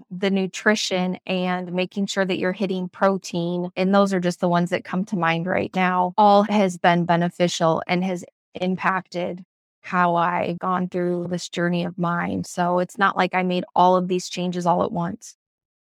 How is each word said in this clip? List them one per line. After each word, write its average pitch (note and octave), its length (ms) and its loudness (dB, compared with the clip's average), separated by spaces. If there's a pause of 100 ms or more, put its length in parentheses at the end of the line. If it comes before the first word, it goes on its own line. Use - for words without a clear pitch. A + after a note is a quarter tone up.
the F#3+ 220 -2
nutrition F#3+ 960 0
and F3+ 440 -4
making F#3 360 -2
sure G3 180 -2
that F#3 140 -2
you're F#3 120 0
hitting F#3 380 -4
protein. F3+ 880 -2
And F#3 180 0
those G3+ 200 4
are F#3+ 60 2
just F3 200 -2
the F3+ 100 0
ones F3 220 2
that F3+ 120 -2
come F#3 220 -4
to - 100 -6
mind E3 300 0
right F#3 300 -2
now. F3+ 420 0
All G3+ 260 8
has G#3 340 0
been F3 280 4
beneficial F3 840 2
and F3+ 160 0
has F3+ 220 -6 (300)
impacted F3+ 880 -4 (360)
how F3+ 340 0
I've F3 440 -2
gone F#3 300 -2
through F3 400 -2
this F3 180 -6
journey F3 380 -2
of F3 120 -10
mine. F3 460 -2
So F3+ 360 -2
it's F3+ 180 -4
not G3 180 2
like F#3 180 0
I F#3 100 0
made F3+ 220 0 (100)
all F3+ 200 6
of F3+ 120 2
these F3+ 200 -2
changes F3+ 380 -4
all F3 180 2
at - 80 -4
once. F3 460 -8 (440)